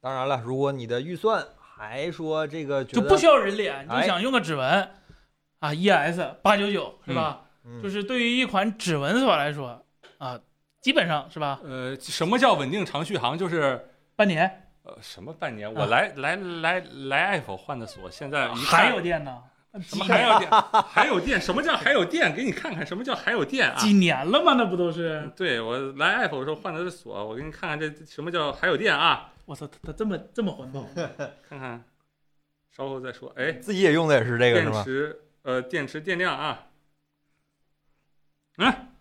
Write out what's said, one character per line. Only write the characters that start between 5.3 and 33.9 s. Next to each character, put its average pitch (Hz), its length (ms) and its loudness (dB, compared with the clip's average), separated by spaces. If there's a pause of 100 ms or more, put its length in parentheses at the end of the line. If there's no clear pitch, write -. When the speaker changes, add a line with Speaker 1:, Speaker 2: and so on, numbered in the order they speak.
Speaker 2:
啊 147 120 -4
，E 170 160 0
S 165 540 2
八 202 160 6
九 202 140 0
九 160 240 -4 (100)
是 139 80 -6
吧？ 156 280 -2 (240)
Speaker 1:
嗯。 120 140 -16
嗯。 220 40 -12
Speaker 2:
就 202 40 -6
是 202 160 -4
对 240 200 -2
于 240 120 2
一 254 80 2
款 208 360 0
指 165 180 0
纹 156 220 2
锁 240 160 6
来 147 180 0
说， 127 320 -10 (320)
啊， 127 220 -10 (420)
基 262 100 0
本 190 160 2
上 147 240 -2
是 - 80 -12
吧？ 139 240 -4
Speaker 3:
呃， 131 340 -8
什 - 300 -4
么 233 100 2
叫 226 180 6
稳 139 140 -2
定 185 160 -2
长 151 200 -4
续 202 120 -4
航？ 123 200 -2
就 185 100 -2
是 143 420 0 (280)
Speaker 2:
半 214 100 4
年。 185 420 0 (140)
Speaker 3:
呃， - 160 -20
什 - 240 -18
么 147 80 -14
半 151 240 -8
年？ 104 140 -10
Speaker 2:
啊。 113 80 -12
Speaker 3:
我 - 80 -2
来， 151 320 2
来， 147 180 -2
来， 175 480 -2 (240)
来 156 240 2
Apple 120 240 -4
换 131 240 -10
的 104 80 -10
锁， 92 240 -16
现 143 180 -12
在 139 200 0
一 120 60 -6 (100)
看 170 160 6
Speaker 2:
还 247 80 6
有 220 100 -2
电 165 240 -2
呢？ 127 180 -14 (400)
Speaker 3:
什 - 160 -10
么 202 60 -2
还 196 200 4
有 226 160 6
电？ 170 120 0 (320)
还 - 240 2
有 214 140 2
电？ 240 180 0
什 185 160 -2
么 269 80 0
叫 320 100 0
还 254 200 2
有 214 100 4
电？ 226 320 0
给 226 80 -4
你 233 80 -2
看 247 240 -6
看 160 100 -6
什 180 120 -8
么 220 40 -8
叫 247 140 -4
还 - 160 -4
有 233 140 0
电 240 240 0
啊？ - 80 -4
Speaker 2:
几 208 160 6
年 165 360 4
了 277 140 4
吗？ 302 140 6
那 233 80 4
不 185 100 -2
都 175 160 0
是？ 156 460 -6
Speaker 3:
对， 139 240 0
我 117 180 -4 (140)
来 185 300 2
Apple 147 160 -2
的 131 60 -4
时 147 40 -4
候 156 80 -2
换 175 160 -8
的 160 80 -6
是 180 100 -4
锁， 104 340 -10
我 110 80 -8
给 123 80 -8
你 156 80 -10
看 165 200 -8
看 151 100 -4
这 156 100 -2 (160)
什 - 160 -14
么 165 80 -6
叫 156 220 -2
还 165 160 -4
有 175 80 2
电 190 180 2
啊？ 147 380 2 (140)
Speaker 2:
我 147 100 -12
操， 147 100 -14
他， - 180 -18
他 156 100 -12
这 220 120 -4
么， 196 120 -2 (160)
这 233 100 -2
么 185 80 -2
环 131 180 -12
保。 131 160 -10 (300)
Speaker 3:
<laughs> - 320 -12
看 147 100 -18
看， 120 240 -12 (960)
稍 135 140 -8
后 135 100 -8
再 127 100 -10
说。 127 280 -16
哎， 143 160 -2
Speaker 1:
自 202 200 -6
己 185 80 2
也 170 120 8